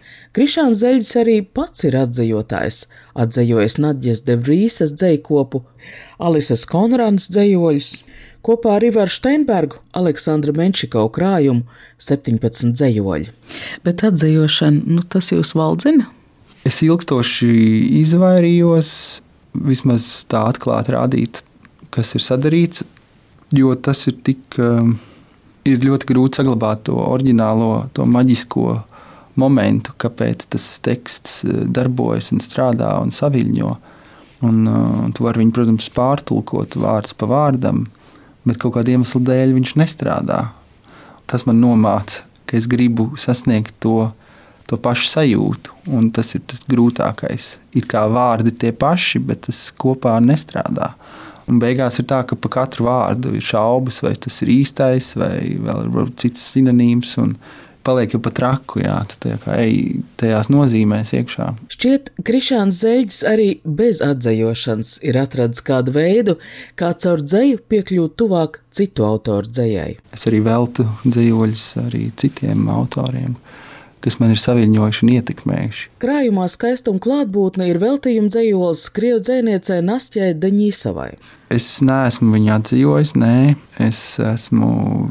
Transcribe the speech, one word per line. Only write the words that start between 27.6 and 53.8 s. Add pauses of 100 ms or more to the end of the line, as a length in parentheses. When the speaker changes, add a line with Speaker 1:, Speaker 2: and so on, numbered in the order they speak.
Speaker 3:
to
maģisko (600)
momentu,
kāpēc
tas (180)
teksts,
eh,
darbojas
un
strādā (100)
un
saviļņo. (640)
Un,
eh,
tu
vari
viņu,
protams,
pārtulkot
vārds
pa
vārdam, (600)
bet
kaut
kāda
iemesla
dēļ
viņš
nestrādā. (760)
Tas
man
nomāca, (260)
ka
es
gribu
sasniegt
to, (540)
to
pašu
sajūtu, (200)
un
tas
ir
tas
grūtākais. (160)
It
kā
vārdi
tie
paši,
bet
tas
kopā
nestrādā. (540)
Un
beigās
ir
tā,
ka
pa
katru
vārdu
ir
šaubas,